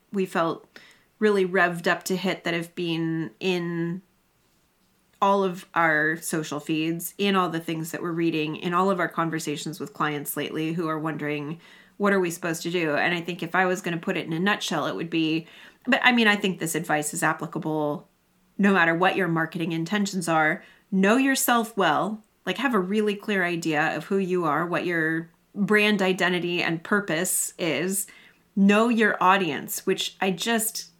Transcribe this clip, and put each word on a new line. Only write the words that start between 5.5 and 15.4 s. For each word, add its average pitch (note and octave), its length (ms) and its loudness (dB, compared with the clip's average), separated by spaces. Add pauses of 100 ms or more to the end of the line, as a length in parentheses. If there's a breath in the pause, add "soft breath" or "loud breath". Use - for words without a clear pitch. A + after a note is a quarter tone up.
our D#3 420 2
social D#3 420 -4
feeds, D#3+ 600 -4
in G3+ 180 2
all F3+ 140 2
the E3 100 -4
things E3 320 -6
that - 100 -8
we're F3 100 -4
reading, D#3+ 440 -2
in F3 180 -4
all F#3+ 160 2
of F#3 80 0
our E3+ 100 0
conversations D#3+ 720 -4
with C#3 140 -10
clients D3+ 440 -4
lately D#3 360 -4
who E3 160 -4
are D#3 100 -2
wondering, D3+ 640 -6 (380 loud breath)
"What G3+ 140 2
are G3 60 4
we F3+ 120 0
supposed E3 320 -6
to F3 80 -4
do?" D#3+ 260 0
And D3 180 2
I E3+ 60 -2
think F3 240 -6
if D#3+ 100 -4
I F#3 120 4
was F3+ 140 0
gonna E3+ 160 -4
put F3+ 200 -4
it D#3 100 -4
in E3 60 -6
a D#3+ 80 -2
nutshell, F#3+ 460 0
it B2 100 -4
would E3 140 -6
be, D#3+ 360 -2 (400 loud breath)